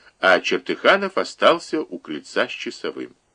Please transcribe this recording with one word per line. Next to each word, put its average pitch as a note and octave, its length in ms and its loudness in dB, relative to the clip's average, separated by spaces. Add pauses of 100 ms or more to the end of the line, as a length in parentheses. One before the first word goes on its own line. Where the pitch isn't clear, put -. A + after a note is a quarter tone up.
(200)
а F2+ 220 4
Чертыханов G2+ 760 0
остался D3 640 0
у F#2 200 -10
крыльца D#2+ 500 -6
с - 20 -14
часовым. - 640 -10 (200)